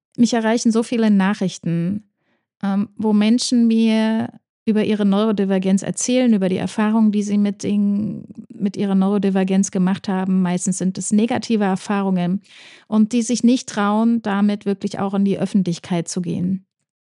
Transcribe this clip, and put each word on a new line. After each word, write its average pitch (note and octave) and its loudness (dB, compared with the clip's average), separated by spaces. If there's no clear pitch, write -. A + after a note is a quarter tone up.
mich A#3+ 2
erreichen A3+ 2
so A3+ 0
viele A3+ 0
Nachrichten, F#3+ 0
ähm, G3 -2
wo G#3+ 0
Menschen A#3 2
mir A3+ 2
über G#3+ 2
ihre G#3 0
Neurodivergenz G3 2
erzählen, B3 0
über F#3+ 2
die F#3 -2
Erfahrungen, G#3+ 0
die G#3 0
sie G3+ -2
mit G3+ 0
den, G3+ -2
mit - -6
ihrer G3 0
Neurodivergenz F#3+ 2
gemacht F#3+ -2
haben. F#3+ 0
Meistens F3+ -2
sind F#3 -2
es F#3+ -8
negative A3+ 0
Erfahrungen F#3+ -2
und G#3+ 2
die A#3+ 0
sich A3+ -2
nicht B3 2
trauen, A3 0
damit G#3 -2
wirklich G3+ -4
auch G3 -4
in G3+ 0
die G3 0
Öffentlichkeit F3+ -2
zu - -6
gehen. F3+ -4